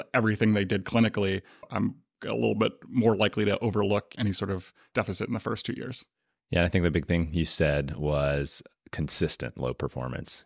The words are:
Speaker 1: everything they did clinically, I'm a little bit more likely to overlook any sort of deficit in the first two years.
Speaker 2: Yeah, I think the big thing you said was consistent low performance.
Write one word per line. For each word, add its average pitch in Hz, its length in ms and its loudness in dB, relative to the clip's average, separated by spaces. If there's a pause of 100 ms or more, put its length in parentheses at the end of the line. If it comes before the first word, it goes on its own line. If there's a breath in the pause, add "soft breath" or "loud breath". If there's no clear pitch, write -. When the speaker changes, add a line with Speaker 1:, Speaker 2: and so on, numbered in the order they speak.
(140)
Speaker 1:
everything 110 400 2
they 101 120 2
did 98 200 -2
clinically, 104 560 2 (280 loud breath)
I'm 104 260 -2 (280)
a - 100 -6
little 113 220 0
bit 107 180 0 (140)
more 113 280 4
likely 104 300 2
to 101 140 2
overlook 101 580 0
any 104 140 0
sort 95 180 -4
of 92 240 -8 (200 soft breath)
deficit 101 340 -2
in 117 60 -6
the 113 60 -2
first - 260 -6
two - 80 -4
years. 120 320 -8 (440)
Speaker 2:
Yeah, 87 140 4
I 87 60 2
think 90 140 2
the 85 80 4
big 78 140 0
thing 85 260 0
you 82 140 0
said 73 520 2
was 71 680 0 (280)
consistent - 680 -2
low 64 160 -2
performance. 64 720 -8